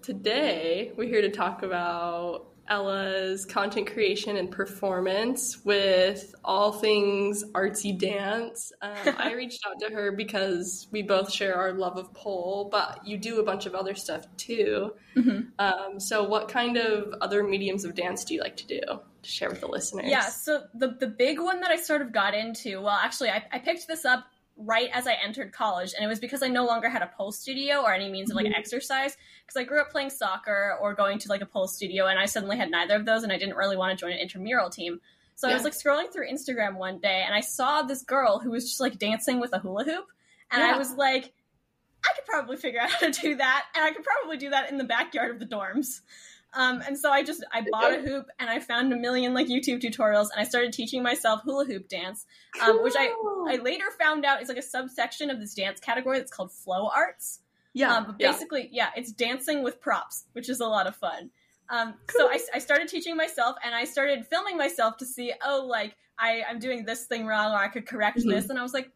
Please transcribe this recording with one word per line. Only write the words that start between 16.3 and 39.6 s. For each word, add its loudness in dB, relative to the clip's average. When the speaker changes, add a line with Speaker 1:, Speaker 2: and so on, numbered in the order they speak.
Speaker 1:
kind 0
of 0
other 2
mediums 0
of -8
dance -4
do -4
you -2
like -6
to -14
do -4
to -6
share -2
with -6
the -6
listeners? -4
Speaker 2:
Yeah, 2
so -2
the, 0
the -4
big 2
one 0
that 0
I 6
sort 0
of -8
got 2
into, -4
well, 0
actually, 0
I, 0
I -4
picked -2
this -6
up 4
right 2
as -2
I 4
entered -4
college, -2
and -2
it 0
was -2
because -4
I 0
no 2
longer 2
had 0
a -2
pole -4
studio 0
or 6
any 0
means -4
of, -2
like, 2
Speaker 1:
Mm-hmm. 0
Speaker 2:
exercise, -2
'cause -6
I 0
grew 2
up 0
playing -2
soccer 0
or 0
going 2
to, -10
like, 0
a -6
pole 0
studio, 0
and 4
I 2
suddenly -2
had 0
neither 2
of 0
those, 4
and -2
I 0
didn't -2
really 0
wanna 0
join -6
an -4
intramural -2
team. -6
So 0
I 4
was, 0
Speaker 1:
Yeah. -4
Speaker 2:
like, 0
scrolling 0
through -6
Instagram -4
one -6
day, 2
and -2
I 4
saw 0
this -4
girl 4
who -4
was -2
just, -4
like, 0
dancing 0
with -2
a 0